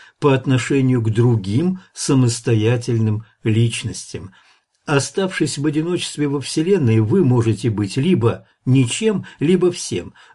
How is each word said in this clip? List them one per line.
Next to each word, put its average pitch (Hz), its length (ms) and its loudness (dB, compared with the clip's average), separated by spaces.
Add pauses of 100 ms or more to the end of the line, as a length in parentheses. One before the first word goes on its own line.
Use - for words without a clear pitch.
(200)
по 143 140 2
отношению 127 720 2
к 110 80 0
другим 120 680 2 (140)
самостоятельным 117 1300 0 (180)
личностям. 110 880 -2 (540)
Оставшись 151 760 -2
в 139 60 -2
одиночестве 156 600 -4
во 139 140 -4
Вселенной, 156 600 2
вы 151 220 2
можете 117 460 2
быть 101 280 -4
либо 131 500 0 (180)
ничем, 135 600 0 (140)
либо 175 320 2
всем, 90 420 -8 (220)